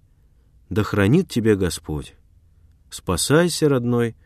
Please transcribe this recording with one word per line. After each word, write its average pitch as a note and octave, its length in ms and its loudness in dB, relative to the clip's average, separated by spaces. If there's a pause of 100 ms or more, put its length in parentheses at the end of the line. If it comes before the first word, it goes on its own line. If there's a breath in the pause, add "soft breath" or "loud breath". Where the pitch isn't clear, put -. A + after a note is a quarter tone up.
(720)
Да - 140 0
хранит G#2+ 440 2
тебя A2 260 0
Господь. F2+ 600 -6 (760)
Спасайся, D3+ 800 0
родной, A#2+ 580 0